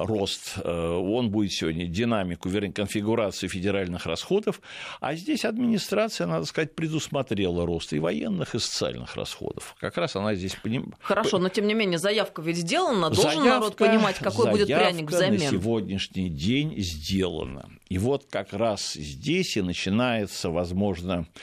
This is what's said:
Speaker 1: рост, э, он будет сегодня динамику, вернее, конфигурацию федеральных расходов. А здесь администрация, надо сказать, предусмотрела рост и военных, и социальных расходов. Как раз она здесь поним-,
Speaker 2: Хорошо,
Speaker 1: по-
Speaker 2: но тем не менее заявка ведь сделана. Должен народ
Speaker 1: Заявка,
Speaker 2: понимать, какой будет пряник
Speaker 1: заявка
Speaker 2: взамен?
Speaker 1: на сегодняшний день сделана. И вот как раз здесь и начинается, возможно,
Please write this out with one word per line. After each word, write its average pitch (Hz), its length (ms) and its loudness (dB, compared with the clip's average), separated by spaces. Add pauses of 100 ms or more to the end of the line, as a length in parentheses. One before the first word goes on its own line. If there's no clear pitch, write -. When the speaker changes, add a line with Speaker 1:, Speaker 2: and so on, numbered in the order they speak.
Speaker 1:
рост, 98 580 -2
э, - 60 -4
он 90 600 0
будет 101 220 2
сегодня 85 340 -2
динамику, 92 640 0
вернее, 101 240 0
конфигурацию 104 760 0
федеральных 92 560 -2
расходов. 180 560 -2 (400)
А 147 140 -2
здесь 208 320 -4
администрация, 226 800 0
надо 165 180 -2
сказать, 156 300 -4
предусмотрела 123 880 0
рост 85 300 -2
и 73 40 0
военных, 180 560 -2
и 120 40 0
социальных 62 580 -4
расходов. - 640 -8
Как - 160 -6
раз 175 180 -2
она 104 200 0
здесь 92 220 -4
поним-, - 440 -4
Speaker 2:
Хорошо, 208 380 2
Speaker 1:
по- - 0 -
Speaker 2:
но 180 100 2
тем 202 180 0
не 214 60 4
менее 196 260 2
заявка 196 440 0
ведь 170 160 0
сделана. 208 500 2
Должен 277 360 4
народ 240 340 4
Speaker 1:
Заявка, 214 60 4
Speaker 2:
понимать, 220 340 4
какой 202 320 2
будет 208 160 4
пряник 165 440 2
Speaker 1:
заявка 175 40 0
Speaker 2:
взамен? 190 260 4
Speaker 1:
на 143 100 2
сегодняшний 95 800 0
день 107 520 0
сделана. 80 880 -2 (180)
И 92 100 -2
вот 131 320 0
как - 220 -6
раз 101 420 0
здесь 76 640 -2
и 101 60 2
начинается, 101 880 0
возможно, 87 760 0 (160)